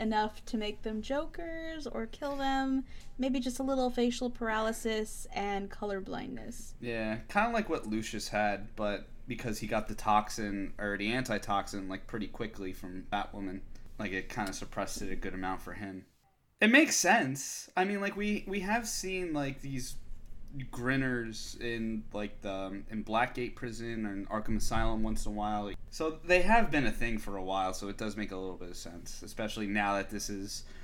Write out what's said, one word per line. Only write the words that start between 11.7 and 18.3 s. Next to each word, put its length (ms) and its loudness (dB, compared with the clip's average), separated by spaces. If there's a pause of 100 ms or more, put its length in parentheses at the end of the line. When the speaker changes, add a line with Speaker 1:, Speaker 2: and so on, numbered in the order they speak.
Speaker 2:
like, 160 -6
pretty 220 -4
quickly 440 -6
from 400 -8
Batwoman. 480 -2 (380)
Like, 140 -4
it 180 -2
kinda 240 -2
suppressed 480 -4
it 100 0
a 40 0
good 180 -2
amount 260 -2
for 140 -10
him. 320 -8 (520)
It 120 6
makes 260 8
sense. 800 2
I 80 4
mean, 160 0
like, 160 -2
we, 320 0